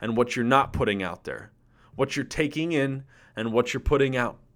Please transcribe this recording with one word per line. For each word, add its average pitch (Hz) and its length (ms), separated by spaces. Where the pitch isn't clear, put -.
and 113 160
what 120 180
you're 123 80
not 127 300
putting 104 280
out 90 220
there, - 280
what 135 220
you're 143 80
taking 160 480
in 135 320
and 113 160
what 120 200
you're 135 60
putting 131 380
out. 120 200